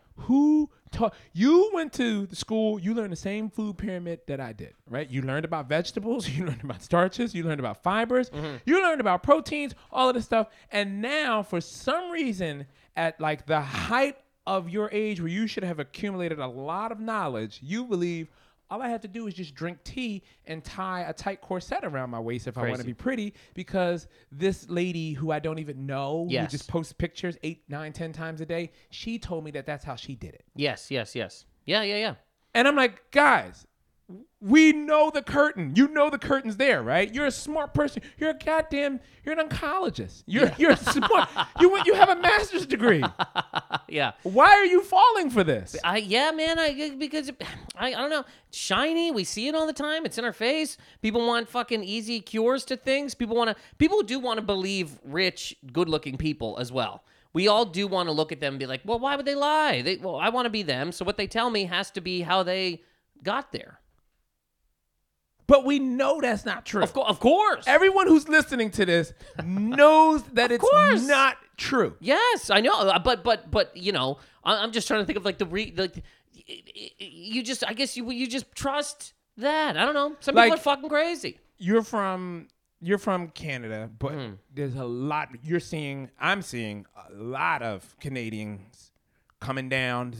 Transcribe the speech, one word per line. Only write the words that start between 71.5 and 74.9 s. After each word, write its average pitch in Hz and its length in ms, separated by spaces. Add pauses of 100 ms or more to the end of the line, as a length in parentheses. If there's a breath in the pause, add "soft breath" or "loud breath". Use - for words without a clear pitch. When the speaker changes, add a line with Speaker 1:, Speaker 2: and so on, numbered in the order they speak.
Speaker 1:
true. 226 420
Speaker 2:
Yes, 392 500
I 202 120
know. 285 120
Uh, 190 260
but, 220 260
but, 220 260
but, 208 240
you 180 160
know, 135 280 (260 loud breath)
I, 202 100
I'm 214 160
just 220 160
trying 214 140